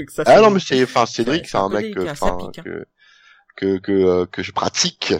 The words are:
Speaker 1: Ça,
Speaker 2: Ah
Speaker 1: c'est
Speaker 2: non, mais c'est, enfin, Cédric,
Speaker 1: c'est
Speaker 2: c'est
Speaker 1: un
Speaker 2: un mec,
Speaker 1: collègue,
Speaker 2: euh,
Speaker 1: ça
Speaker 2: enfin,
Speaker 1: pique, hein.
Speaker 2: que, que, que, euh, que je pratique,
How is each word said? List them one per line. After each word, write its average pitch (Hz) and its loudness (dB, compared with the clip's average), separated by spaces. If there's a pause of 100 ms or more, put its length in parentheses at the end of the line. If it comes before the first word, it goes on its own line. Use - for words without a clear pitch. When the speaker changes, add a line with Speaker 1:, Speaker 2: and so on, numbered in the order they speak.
Speaker 1:
Ça, - -6
Speaker 2:
Ah 131 8
Speaker 1:
c'est 208 8
Speaker 2:
non, 220 6
mais 196 2
c'est, 135 0
enfin, 123 0
Cédric, 127 -4
Speaker 1:
c'est - -16
Speaker 2:
c'est 117 -4
Speaker 1:
un 98 0
Speaker 2:
un 98 -2
mec, 107 -4
Speaker 1:
collègue, - -4
Speaker 2:
euh, 147 -10
Speaker 1:
ça 92 -2
Speaker 2:
enfin, 90 -8
Speaker 1:
pique, - -18
hein. - -16
Speaker 2:
que, 85 -12 (720)
que, 98 0
que, 98 -4
euh, 90 4
que - -8
je - -10
pratique, - -4